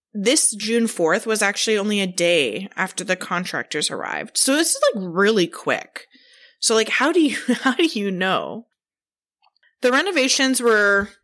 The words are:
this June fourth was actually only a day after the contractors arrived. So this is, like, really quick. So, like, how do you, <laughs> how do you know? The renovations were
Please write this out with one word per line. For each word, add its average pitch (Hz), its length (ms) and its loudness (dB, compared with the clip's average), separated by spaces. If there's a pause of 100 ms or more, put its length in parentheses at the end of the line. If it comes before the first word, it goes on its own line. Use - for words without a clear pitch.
(140)
this 226 400 2
June 226 320 0
fourth 185 400 0
was 220 160 -2
actually 208 340 0
only 202 240 0
a 196 60 0
day 170 680 0
after 185 280 -6
the 185 120 -2
contractors 175 760 -6
arrived. - 480 -8
So 269 180 2
this 330 140 2
is, 554 100 -2 (140)
like, 196 120 -6
really 190 400 2
quick. - 600 -6 (540)
So, - 140 0
like, 220 140 2
how 277 240 0
do 349 80 4
you, 277 160 2 (120)
<laughs> 247 80 4
how 262 180 0
do 349 100 2
you 202 260 -2
know? 185 560 -4 (1160)
The 247 100 4
renovations 262 680 2
were 202 480 2 (140)